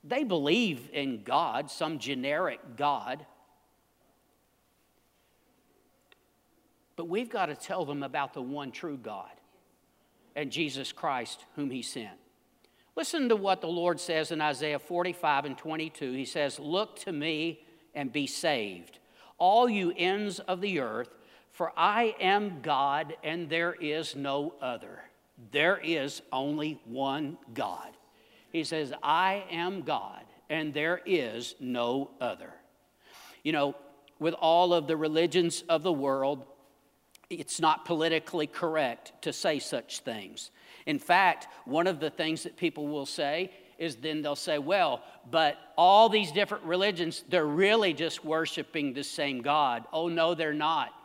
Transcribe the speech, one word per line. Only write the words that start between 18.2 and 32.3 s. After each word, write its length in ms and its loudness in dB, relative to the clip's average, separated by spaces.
saved, 720 -4
all 280 6
you 300 2
ends 420 0
of 220 -4
the 180 -2
earth, 300 -4
for 220 -4
I 440 4
am 420 2
God 640 0
and 260 -4
there 240 0
is 420 -4
no 460 -2
other." 440 -8
There 320 4
is 380 -2
only 540 -2
one 540 -4
God. 420 -6
He 120 -4
says, 380 -4
"I 480 2
am 320 -4
God 420 -6
and 240 -2
there 320 0
is 560 -2
no 520 -2
other." 320 -6